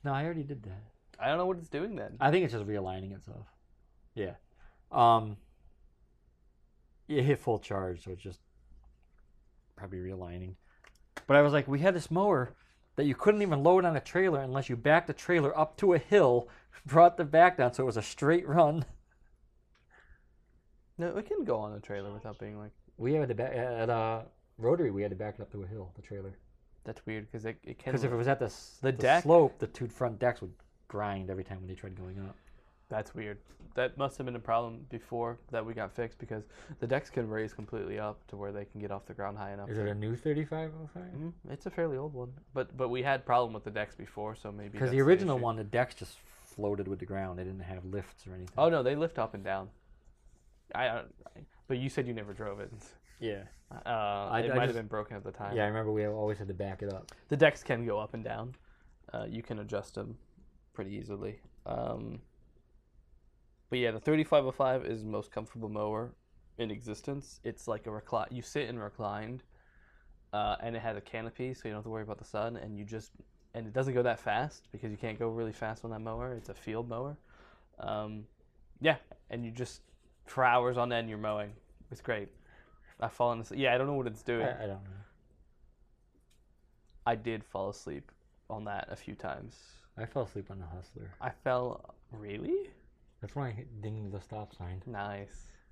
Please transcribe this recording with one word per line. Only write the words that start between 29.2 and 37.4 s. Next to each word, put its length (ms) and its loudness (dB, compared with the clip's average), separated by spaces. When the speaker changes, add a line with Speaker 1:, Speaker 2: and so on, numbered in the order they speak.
Speaker 1:
slope, 360 8
the 100 -2
two 200 -6
front 300 -4
decks 240 2
would 100 -12
grind 420 -4
every 140 -6
time 140 -10
when 100 -12
they 60 -10
tried 220 -14
going 240 -12
up. 160 -12
Speaker 2:
That's 260 -6
weird. 240 -8
That 220 -2
must 220 -4
have 80 -6
been 100 -6
a 40 -8
problem 500 -2
before 480 -6
that 140 -4
we 80 -8
got 200 -6
fixed, 260 -6
because 260 -8
the 60 -4
decks 220 -2
can 200 -2
raise 260 -4